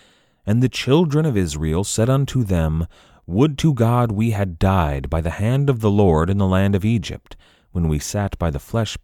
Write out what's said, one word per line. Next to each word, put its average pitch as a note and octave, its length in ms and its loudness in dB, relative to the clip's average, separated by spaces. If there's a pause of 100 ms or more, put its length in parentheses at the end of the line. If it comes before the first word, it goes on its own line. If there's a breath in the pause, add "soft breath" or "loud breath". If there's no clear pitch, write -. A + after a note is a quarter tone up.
(460 soft breath)
"And A2+ 160 2
the B2+ 80 2
children D3+ 560 0
of C3 100 0
Israel D#2+ 480 0
said A2+ 240 0
unto C3 340 0
them, E2 440 0 (400 soft breath)
Would C3+ 320 0
to D#3+ 160 2
God A#2+ 380 0
we A2 180 0
had G2 280 -4
died D2 520 0
by D#2+ 100 -2
the D#2+ 80 -2
hand B2 400 -2
of B2 120 0
the G#2+ 100 2
Lord F#2 400 4
in G2 80 0
the G2 80 2
land F#2+ 280 2
of F#2+ 120 0
Egypt, - 500 -4 (420 soft breath)
when E2+ 100 0
we D2+ 120 0
sat G2+ 400 -4
by E2+ 100 -2
the C#2 80 -6
flesh - 460 -6